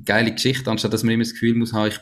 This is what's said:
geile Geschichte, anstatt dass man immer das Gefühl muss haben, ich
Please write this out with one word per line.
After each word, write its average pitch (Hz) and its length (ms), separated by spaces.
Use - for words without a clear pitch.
geile 110 280
Geschichte, 127 380
anstatt 110 220
dass 110 100
man 113 120
immer 113 100
das 113 80
Gefühl 117 240
muss 117 160
haben, 107 160
ich 104 140